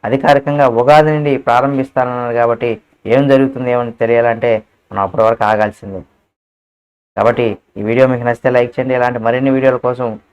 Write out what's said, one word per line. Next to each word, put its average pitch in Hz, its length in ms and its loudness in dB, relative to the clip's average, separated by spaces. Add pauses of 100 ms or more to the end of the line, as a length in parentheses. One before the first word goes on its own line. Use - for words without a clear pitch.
అధికారికంగా 143 580 0 (140)
ఉగాది 151 360 4
నుండి 147 180 -2 (140)
ప్రారంభిస్తానన్నారు 123 920 -2
కాబట్టి 117 280 0 (460)
ఏం 139 160 4
జరుగుతుంది 135 440 2
ఏమని 120 260 -4
తెలియాలంటే 117 500 2 (380)
మనం 98 160 -4
అప్పటి 104 220 -2
వరకు 113 240 0
ఆగాల్సిందే. 104 500 -4 (1160)
కాబట్టి 113 280 0 (340)
ఈ - 80 -8
వీడియో 123 240 4
మీకు 120 160 -4
నచ్చితే 120 300 -2
లైక్ 120 180 0
చేయండి. 131 220 -4
ఇలాంటి 123 280 0
మరిన్ని 127 300 0
వీడియోల 131 220 0 (100)
కోసం 123 200 -4 (240)